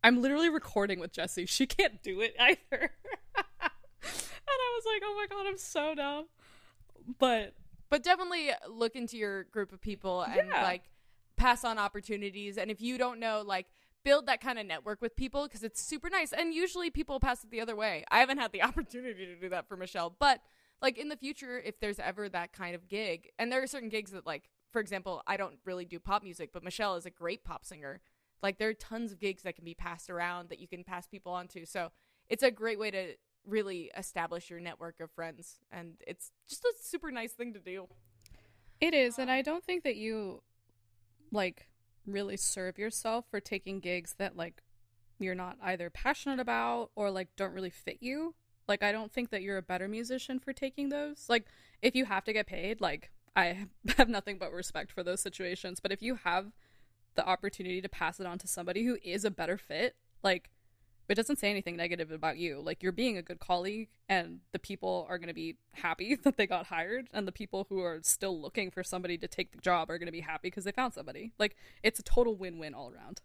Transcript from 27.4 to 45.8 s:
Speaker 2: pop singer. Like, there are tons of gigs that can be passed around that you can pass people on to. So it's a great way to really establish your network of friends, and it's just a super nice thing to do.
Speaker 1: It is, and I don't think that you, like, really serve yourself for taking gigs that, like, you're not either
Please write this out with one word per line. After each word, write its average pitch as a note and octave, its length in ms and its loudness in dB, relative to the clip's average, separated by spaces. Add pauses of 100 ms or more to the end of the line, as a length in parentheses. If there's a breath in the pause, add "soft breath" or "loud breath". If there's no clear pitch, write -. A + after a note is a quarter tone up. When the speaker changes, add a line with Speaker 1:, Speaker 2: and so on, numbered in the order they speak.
Speaker 2:
pop - 220 -10
singer. D3+ 340 -12 (420)
Like, G3 160 0
there A3 120 0
are A3 40 -2
tons A3+ 380 -8
of F3+ 80 -16
gigs G3 240 -4
that F3 120 -6
can E3+ 100 -20
be E3 100 -14
passed E3+ 340 -8
around F3 400 -4
that E3+ 100 -12
you F3 80 -16
can F3+ 180 -12
pass F3+ 220 -10
people F3+ 260 -10
on F3+ 160 -6
to. E3 160 -14
So E3+ 260 -6 (380)
it's A3+ 120 2
a C4 100 10
great G#3+ 280 -2
way G#3+ 100 -2
to F#3 260 -6 (280)
really G3 540 -2
establish E3+ 540 -6
your E3+ 80 -12
network E3+ 400 -12
of E3 120 -10
friends, E3 480 -12 (120)
and E3+ 240 -12 (120)
it's - 240 -12 (160)
just - 160 -12
a A#4+ 160 2
super - 320 -8
nice A3+ 220 -6
thing A#3+ 200 -8
to G3+ 60 -14
do. F#3 280 -10 (920 soft breath)
Speaker 1:
It E4 140 6
is, B3+ 260 6
and B3+ 120 -2
I C4 100 4
don't D#4 220 -2
think F4+ 200 -2
that B3+ 120 2
you, G#3+ 480 -6 (880)
like, F#3+ 380 -2 (360)
really G3+ 320 -4
serve F#3 400 -2
yourself A3+ 540 -2
for G#3 80 -2
taking G3 400 -6
gigs F3 400 -4
that, G3 180 -2
like, E3+ 240 -6 (580)
you're F#3 160 0
not F3+ 260 -6
either F3+ 280 -2